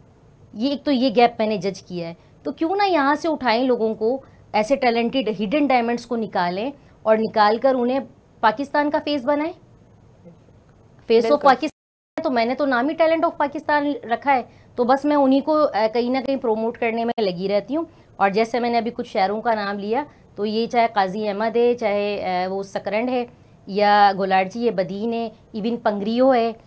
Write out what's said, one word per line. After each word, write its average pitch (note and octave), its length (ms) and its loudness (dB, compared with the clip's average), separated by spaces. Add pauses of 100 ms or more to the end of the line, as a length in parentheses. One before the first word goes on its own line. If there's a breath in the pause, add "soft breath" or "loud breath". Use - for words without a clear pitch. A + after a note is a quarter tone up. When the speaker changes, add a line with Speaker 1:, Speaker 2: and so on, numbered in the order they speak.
(560)
Speaker 1:
ये A3+ 140 -2
एक C#4 140 -6
तो D4+ 80 0
ये C4 200 2
गैप A#3 280 4
मैंने G#3+ 180 -2
जज F#3+ 220 -6
किया F3 280 -10
है। E3+ 100 -14 (280 soft breath)
तो D4 60 -6
क्यों E4 240 -2
ना G#4 80 2
यहाँ D4+ 320 2
से D4 120 -4
उठाएं B3+ 360 0
लोगों A3+ 300 0
को, A#3+ 300 -4 (320 loud breath)
ऐसे G#3+ 200 2
टैलेंटेड A#3 540 0
हिडन A3 380 0
डायमंड्स A#3+ 380 0
को - 100 -6
निकालें G#3 580 -4 (320 soft breath)
और A3 120 4
निकाल A3 400 2
कर C4 160 2
उन्हें B3+ 280 0 (400)
पाकिस्तान A3 480 0
का D4+ 100 0
फेस D4 240 -4
बनाएं, D4 300 -2 (1500)
फेस A3 160 4
of A3+ 80 2
Speaker 2:
बिल्कुल। C#4+ 180 4
Speaker 1:
पाकिस्तान। - 760 -2
तो E4 60 -2
मैंने A#3+ 260 0
तो D4 100 -2
नाम C4 240 0
ही D#4+ 60 -4
talent D#4+ 280 2
of E4+ 160 2
पाकिस्तान D4 560 -2 (100)
रखा A3+ 260 -2
है, B3 180 0 (280 soft breath)
तो B3 80 0
बस C4+ 200 2
मैं D4 100 2
उन्हीं C4+ 260 4
को, D4+ 120 0
अ, C4 340 2
कहीं A#3+ 240 -2
ना C4 100 -2
कहीं C4+ 160 -2
प्रमोट A3+ 400 -2
करने A#3 280 -2
में A#3 140 -2
लगी F#3+ 280 -2
रहती G3+ 260 -2
हूँ। D#4+ 140 -4 (320 loud breath)
और G3 100 2
जैसे A3+ 300 0
मैंने A#3 180 0
अभी A#3 140 -2
कुछ A#3 160 -8
शहरों G#3 340 -2
का A3+ 140 0
नाम G3+ 220 -4
लिया, A3 280 -4 (320 loud breath)
तो G3+ 80 -4
ये A3 220 -2
चाहे A#3 200 2
काजी G#3 400 -2
अहमद G#3 300 -2
है, A#3+ 160 4
चाहे, G#3 440 -2
अ, F#3 300 -4
वो F#3+ 160 -6
सकरंड G#3 460 -4
है, B3 180 -2 (420 soft breath)
या G3+ 440 4
गोलारजी F#3+ 520 0
है, A3+ 60 2
बदीन F#3+ 420 -4
है, A#3 180 -6 (240 loud breath)
even A3+ 220 -4
पंगरियो A3+ 540 0
है, A#3 240 2 (120 soft breath)